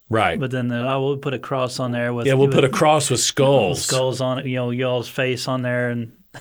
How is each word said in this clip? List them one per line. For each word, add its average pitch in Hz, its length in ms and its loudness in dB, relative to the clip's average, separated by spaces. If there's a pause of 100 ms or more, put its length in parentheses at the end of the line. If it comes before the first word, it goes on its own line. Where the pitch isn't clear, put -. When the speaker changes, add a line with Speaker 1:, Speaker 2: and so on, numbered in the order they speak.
Speaker 1:
Right. 107 280 2
Speaker 2:
But 131 140 -4
then, 127 160 -4
the, 120 180 -4
"Oh, 135 200 -2
we'll 139 140 -2
put 143 140 -4
a 120 60 -6
cross 127 400 -4
on 127 140 -4
there 120 200 -2
with," 120 140 -2
Speaker 1:
Yeah, 135 60 4
we'll 135 140 6
Speaker 2:
with 135 80 0
Speaker 1:
put 151 100 6
a 131 40 2
cross 151 400 2
with 120 120 2
skulls. 131 640 2
Speaker 2:
skulls 131 340 0
on 127 200 -2
it, 135 60 -8
you 127 120 -2
know, 123 140 -2
y'all's 123 360 -2
face 127 400 -2
on 127 140 -2
there, 123 280 -2
and 120 220 -4 (300)